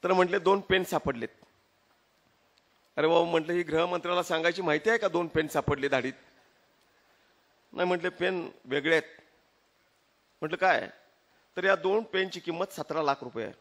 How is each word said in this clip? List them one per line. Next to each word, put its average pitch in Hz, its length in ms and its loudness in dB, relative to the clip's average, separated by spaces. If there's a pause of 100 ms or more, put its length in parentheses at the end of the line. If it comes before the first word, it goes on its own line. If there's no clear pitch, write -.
तर 185 100 2
म्हटले, 180 260 2
"दोन 190 300 2
पेन 185 140 2
सापडलेत." 139 520 -4 (1600)
अरे 151 100 4
बाबा, 170 240 4
म्हटलं, 165 220 0
"ही 175 100 0
गृहमंत्र्याला 175 600 0
सांगायची 170 380 0
माहिती 160 280 0
आहे 226 80 2
का, 214 100 0
दोन 175 200 -2
पेन 156 200 0
सापडले 143 400 -2
धाडीत?" 131 260 0 (1600)
"नाही," 180 140 -2
म्हटले, 180 220 -2
"पेन 175 400 -4 (160)
वेगळे 143 300 0
आहेत." - 200 -2 (1300)
म्हटलं, 160 160 -4
"काय?" 170 320 2 (680)
तर, 180 60 -6
"या 196 120 4
दोन 190 280 0 (100)
पेनची 190 260 -2
किंमत 170 340 -6
सतरा 156 280 -4
लाख 139 220 0
रुपये 113 220 -8
आहे." 104 160 -10